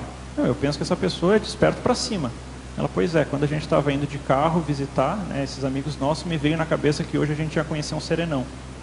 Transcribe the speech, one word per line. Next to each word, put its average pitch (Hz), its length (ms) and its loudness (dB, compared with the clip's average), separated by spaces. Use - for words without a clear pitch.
"Não, 294 80 2
eu 127 100 4
penso 143 220 0
que - 60 -2
essa 180 120 0
pessoa 180 400 2
é 214 40 6
desperto - 420 2
pra 247 140 4
cima." 165 360 -2
Ela, - 160 0
"Pois 180 200 2
é, 151 120 6
quando 143 180 -2
a 147 40 4
gente 151 200 -2
tava 143 240 4
indo 143 160 0
de 143 120 -6
carro 160 420 2
visitar, 143 560 0
né, 139 160 -2
esses 131 220 -6
amigos 135 340 -2
nossos, 147 240 0
me 170 140 -2
veio 147 200 2
na 160 80 0
cabeça 151 380 2
que 143 140 -2
hoje 147 160 2
a - 20 -4
gente 156 220 -2
ia 160 60 2
conhecer 151 300 -4
um 156 60 -4
serenão." 160 460 0